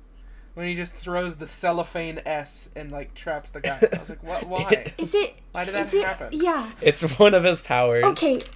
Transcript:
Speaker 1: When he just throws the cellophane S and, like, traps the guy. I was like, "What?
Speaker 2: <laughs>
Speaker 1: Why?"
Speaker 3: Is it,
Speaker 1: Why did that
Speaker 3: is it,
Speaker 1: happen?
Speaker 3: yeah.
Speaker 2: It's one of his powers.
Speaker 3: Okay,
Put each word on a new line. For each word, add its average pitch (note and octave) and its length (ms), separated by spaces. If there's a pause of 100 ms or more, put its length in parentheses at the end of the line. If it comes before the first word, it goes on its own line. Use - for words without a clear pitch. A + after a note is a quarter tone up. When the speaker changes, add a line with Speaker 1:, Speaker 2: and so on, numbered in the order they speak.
(540)
Speaker 1:
When F3 120
he F3 80
just F3 200
throws F3 420
the D3+ 100
cellophane E3 800
S D3 480
and, D3 160
like, C#3+ 240
traps - 380
the D3 80
guy. C3+ 180 (140)
I E3 60
was - 120
like, - 120
"What? E3 240
Speaker 2:
<laughs> - 20
Speaker 1:
Why?" - 500
Speaker 3:
Is D#4+ 160
it, G4+ 220 (160)
Speaker 1:
Why F3+ 120
did F#3+ 100
that G3+ 80
Speaker 3:
is G3+ 120
it, G4+ 100
Speaker 1:
happen? - 280
Speaker 3:
yeah. D#4 380 (100)
Speaker 2:
It's D3 220 (160)
one G#3 160
of F3 100
his F3+ 180
powers. A#2+ 420
Speaker 3:
Okay, D4+ 380 (140)